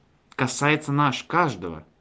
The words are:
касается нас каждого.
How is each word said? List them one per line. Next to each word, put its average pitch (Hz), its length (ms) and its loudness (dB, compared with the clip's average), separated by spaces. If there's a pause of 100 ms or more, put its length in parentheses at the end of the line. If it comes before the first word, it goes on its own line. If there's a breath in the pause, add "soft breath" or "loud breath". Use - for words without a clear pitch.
(340)
касается 143 560 0
нас 143 340 2
каждого. 92 600 -2 (160)